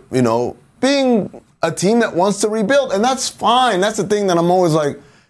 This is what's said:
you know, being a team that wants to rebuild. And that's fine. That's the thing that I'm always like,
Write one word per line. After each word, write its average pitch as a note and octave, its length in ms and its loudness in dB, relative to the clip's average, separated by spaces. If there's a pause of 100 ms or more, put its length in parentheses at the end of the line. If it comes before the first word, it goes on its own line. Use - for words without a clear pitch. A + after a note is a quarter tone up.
(140)
you B2+ 80 2
know, A#2+ 340 0 (240)
being B3+ 640 0 (200)
a E3 120 -2
team G#3 260 0
that A3 160 -2
wants G3 240 0
to A3 80 0
rebuild. A3+ 460 0
And G3 100 0
that's B3+ 240 -2
fine. A3+ 540 0
That's G#3+ 160 -2
the G3+ 80 -2
thing G#3 220 -2
that F3 100 2
I'm E3+ 120 0
always F3+ 220 2
like, D3+ 260 -2 (320)